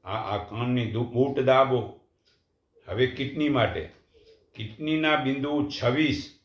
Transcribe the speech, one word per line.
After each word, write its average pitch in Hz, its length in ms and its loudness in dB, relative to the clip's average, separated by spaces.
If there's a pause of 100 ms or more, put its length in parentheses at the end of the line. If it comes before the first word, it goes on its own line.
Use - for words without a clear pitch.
આ, 95 120 -6
આ 104 220 -4
કાનની 117 540 -2
દુ-, 117 200 -4
બૂટ 139 280 2
દાબો. 131 600 2 (880)
હવે 117 180 2
કિડની 143 420 -2
માટે, 113 420 0 (640)
કિડનીના 156 640 0
બિંદુ 139 540 0
છવ્વીસ 135 760 0